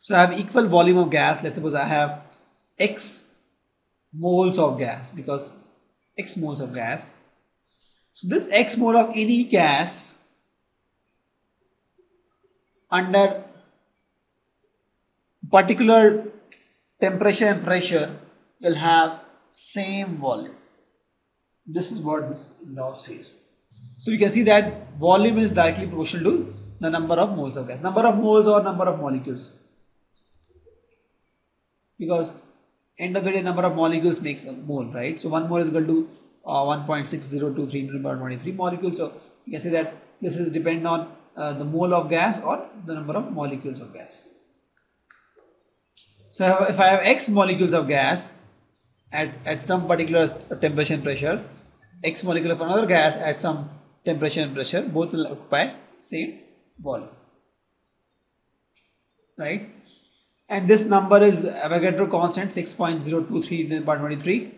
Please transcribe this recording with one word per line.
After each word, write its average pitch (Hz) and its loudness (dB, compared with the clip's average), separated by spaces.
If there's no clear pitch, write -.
So 202 0
I 175 10
have 180 4
equal 226 2
volume 175 6
of 165 2
gas. 151 2
Let's 147 -6
suppose 156 -4
I 139 0
have 147 -2
X - -2
moles 180 0
of 143 2
gas, 123 -8
because 139 -8
X 196 -8
moles 147 -6
of 123 -10
gas. 123 -8
So - -12
this 254 -2
X 226 4
mole 233 4
of 226 4
any 233 2
gas 165 0
under 185 2
particular 214 6
temperature 202 2
and 202 2
pressure 175 -2
will 170 0
have 165 2
same 196 -6
volume. 127 -6
This 170 -6
is 220 -10
what 151 -4
this - -14
law 131 -10
says. - -16
So - -6
you 214 0
can 202 4
see 226 2
that 208 4
volume 196 6
is 220 2
directly 165 2
proportional 165 -2
to - -2
the 165 -2
number 160 -2
of 196 0
moles 135 -8
of 123 -10
gas, 127 -12
number 190 2
of 220 4
moles 214 4
or 208 6
number 185 -2
of 170 0
molecules, 135 -6
because 165 -2
end 180 -6
of 190 -2
the 190 0
day 190 -2
number 180 -2
of 180 0
molecules 165 0
makes 143 -8
a 135 -14
mole, 139 -8
right? 127 -8
So 160 -8
one 160 -2
mole 170 0
is 165 0
equal 156 0
to, 160 0
uh, 139 0
one 147 -4
point 151 -4
six 135 -8
zero 139 -4
two 139 -4
three 139 -6
into 135 -8
the 135 -8
power 139 -6
twenty-three 131 -10
molecules. 180 -4
So 156 -6
you - -14
can 151 -8
say 175 -6
that 160 -2
this 175 -6
is 170 -2
depend 165 -2
on, 165 -2
uh, 151 -6
the 139 -8
mole 165 0
of 165 2
gas 170 0
or - -6
the 165 -10
number 156 -10
of 220 -6
molecules 135 -8
of 110 -20
gas. - -20
So 190 2
if 165 0
I 190 8
have 190 6
X 220 2
molecules 185 2
of 156 0
gas 143 0
at, 151 -4
at - -6
some 180 0
particular 165 2
s-, - 0
temperature 151 0
and 139 -6
pressure, 147 -2
X 160 -4
molecule 165 -2
of 165 -4
another 196 0
gas 156 4
at 151 -4
some 156 -4
temperature 156 -2
and 139 -4
pressure, 135 -4
both 165 -4
will 160 -4
occupy 151 -4
same - -10
volume, 131 -10
right? 170 -8
And 190 -2
this 214 8
number 196 6
is 180 4
Avogadro 175 0
constant, 180 -2
six 175 -6
point 165 -4
zero 160 -2
two 180 -4
three 165 -4
into 156 -4
the 143 -8
power 151 0
twenty-three. 151 -4